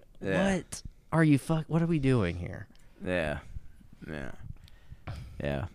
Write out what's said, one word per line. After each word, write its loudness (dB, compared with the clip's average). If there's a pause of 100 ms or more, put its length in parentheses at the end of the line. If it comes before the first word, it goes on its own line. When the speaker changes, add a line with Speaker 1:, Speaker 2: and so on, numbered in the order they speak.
(200)
Speaker 1:
Yeah. 2
Speaker 2:
what -8 (300)
are 6
you 8
fuck, 0
what 4
are 2
we 2
doing 4
here? -8 (380)
Speaker 1:
Yeah. 0 (720)
Yeah. -6 (1120)
Yeah. -2 (100)